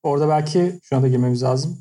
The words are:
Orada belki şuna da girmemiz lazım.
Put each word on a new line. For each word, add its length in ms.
Orada 260
belki 540
şuna 180
da 60
girmemiz 360
lazım. 380